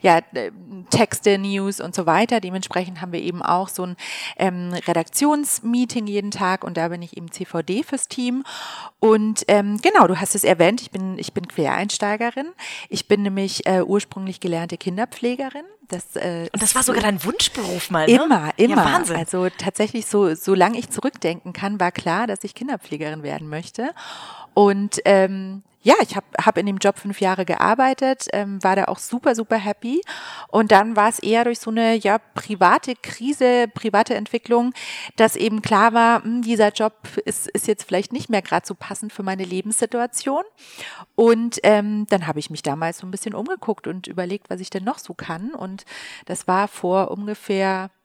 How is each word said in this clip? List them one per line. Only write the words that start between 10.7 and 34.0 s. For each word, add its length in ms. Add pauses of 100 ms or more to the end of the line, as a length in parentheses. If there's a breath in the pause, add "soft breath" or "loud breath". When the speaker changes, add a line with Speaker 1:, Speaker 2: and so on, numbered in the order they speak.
Speaker 1:
ich 100
bin, 260
ich 160
bin 140
Quereinsteigerin. 1000 (400 loud breath)
Ich 180
bin 160
nämlich, 440
äh, 160
ursprünglich 580
gelernte 380
Kinderpflegerin. 840 (260)
Das, 280
äh, 360
Speaker 2:
Und 80
das 140
war 60
Speaker 1:
ist 60
Speaker 2:
sogar 160
dein 200
Wunschberuf 680
mal, 160
ne? 60
Speaker 1:
Immer, 420
immer. 180
Speaker 2:
Ja, 100
Wahnsinn. 340
Speaker 1:
Also 320
tatsächlich 560
so, 280
solange 460
ich 100
zurückdenken 600
kann, 260
war 140
klar, 340
dass 160
ich 140
Kinderpflegerin 680
werden 260
möchte. 420 (600 loud breath)
Und, 520
ähm, 580 (240)
ja, 160
ich 140
hab, 80 (200)
hab 140
in 80
dem 120
Job 200
fünf 220
Jahre 240
gearbeitet, 880
ähm, 320
war 100
da 120
auch 120
super, 380
super 180
happy. 460 (480 loud breath)
Und 240
dann 240
war's 240
eher 240
durch 160
so 100
eine, 240
ja, 240
private 800
Krise, 760
private 440